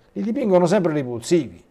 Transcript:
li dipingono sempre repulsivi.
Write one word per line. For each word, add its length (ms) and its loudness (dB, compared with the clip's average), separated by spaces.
li 100 -8
dipingono 440 2
sempre 280 2
repulsivi. 760 -2